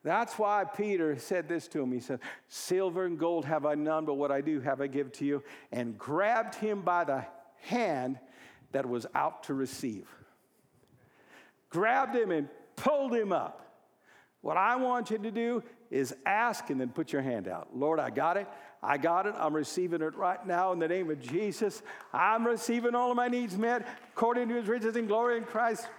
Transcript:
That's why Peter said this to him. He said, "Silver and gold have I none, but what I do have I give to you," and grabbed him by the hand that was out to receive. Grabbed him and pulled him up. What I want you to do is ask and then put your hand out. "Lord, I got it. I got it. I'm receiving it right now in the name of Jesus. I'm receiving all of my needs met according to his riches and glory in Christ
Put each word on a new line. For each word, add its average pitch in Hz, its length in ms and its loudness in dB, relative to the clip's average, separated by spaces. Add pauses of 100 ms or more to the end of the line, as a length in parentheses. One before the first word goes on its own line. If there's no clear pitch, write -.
That's 214 320 0
why 208 280 2
Peter 175 520 0
said 170 300 -4
this 165 220 -4
to 151 120 -2
him. 127 120 0
He 123 80 -2
said, 123 180 -6 (300)
"Silver 185 560 0
and 170 120 -2
gold 160 280 2
have 151 200 0
I 151 100 2
none, 156 280 0
but 147 120 0
what 139 180 0
I 143 80 0
do 151 180 0
have 135 220 -2
I 143 60 -2
give 135 260 -4
to 143 120 -6
you," 143 160 0 (300)
and 117 260 -4
grabbed 202 580 0
him 208 260 -2
by 175 240 2
the 131 200 -2 (360)
hand 139 580 -2 (540)
that 139 120 0
was 120 300 -2
out 147 280 0
to 147 100 -4
receive. 131 560 -4 (1600)
Grabbed 233 440 2
him 220 180 2
and 151 180 0 (260)
pulled 277 380 2
him 214 180 0
up. 120 300 -2 (800)
What 160 160 -2
I 220 180 4
want 247 340 0
you 214 100 -2
to 214 120 -4
do 233 320 0 (260)
is 131 240 -2 (120)
ask 220 440 0
and 131 120 -2
then 127 80 -2
put 135 240 -4
your 139 80 2
hand 113 260 -2
out. 90 260 -8
"Lord, 151 280 0
I 123 80 -2
got 147 260 2
it. 196 140 -2 (320)
I 139 160 6
got 170 280 4
it. 208 120 0
I'm 156 180 2
receiving 165 460 0
it 156 160 -2
right 190 280 0
now 185 280 2
in 175 60 0
the 160 100 2
name 175 220 0
of 143 100 -4
Jesus. 190 600 -2 (300)
I'm 220 340 4
receiving 240 480 2
all 247 160 2
of 247 60 2
my 247 140 2
needs 240 280 -2
met 233 300 0 (240)
according 240 380 2
to 240 60 -2
his 226 120 -2
riches 226 300 0
and 233 100 0
glory 233 300 2
in 226 80 -4
Christ 226 420 -2 (120)